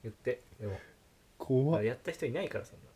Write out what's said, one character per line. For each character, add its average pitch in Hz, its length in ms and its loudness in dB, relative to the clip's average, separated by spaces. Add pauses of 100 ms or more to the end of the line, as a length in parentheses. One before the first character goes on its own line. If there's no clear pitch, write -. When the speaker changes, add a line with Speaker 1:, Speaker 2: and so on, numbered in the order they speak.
Speaker 1:
言 110 80 -6
っ - 40 -14
て、 - 260 -4 (180)
で 107 80 -6
も。 95 100 -4 (600)
Speaker 2:
怖 139 420 4
っ。 104 40 0
Speaker 1:
や 113 100 2
っ 127 40 -8
た - 140 -8
人 - 140 -4
い 123 60 0
な 156 100 -2
い 196 80 -4
か - 100 -4
ら、 - 60 -8
そ - 100 -20
ん - 40 -20
な。 - 60 -20 (100)